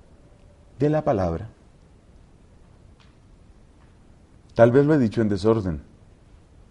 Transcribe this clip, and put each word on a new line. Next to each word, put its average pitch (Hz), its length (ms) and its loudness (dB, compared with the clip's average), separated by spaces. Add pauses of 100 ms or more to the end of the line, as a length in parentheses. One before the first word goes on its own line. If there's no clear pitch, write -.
(760)
de 147 120 -2
la 151 120 -2
palabra. 98 460 -4 (3000)
Tal 117 160 6
vez 143 160 4
lo 151 80 2
he 151 40 2
dicho 117 240 -2
en 107 60 -2
desorden. 98 520 -2 (920)